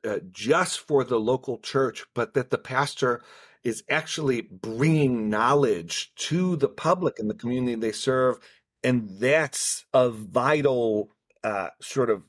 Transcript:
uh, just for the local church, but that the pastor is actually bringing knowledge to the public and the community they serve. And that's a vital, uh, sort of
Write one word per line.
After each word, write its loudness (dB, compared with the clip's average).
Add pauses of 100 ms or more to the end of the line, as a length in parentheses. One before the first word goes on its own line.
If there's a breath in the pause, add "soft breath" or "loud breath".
uh, -2 (140)
just 0
for 2
the 0
local -2
church, -2 (120)
but -4
that -2
the 0
pastor -2 (400 loud breath)
is -4
actually -2
bringing 0
knowledge 0
to 0
the 2
public 0
and -2
the -4
community -2
they -2
serve. 0 (420 soft breath)
And 0 (120)
that's 0 (100)
a 6
vital, 0 (320)
uh, -2 (120)
sort 0
of 0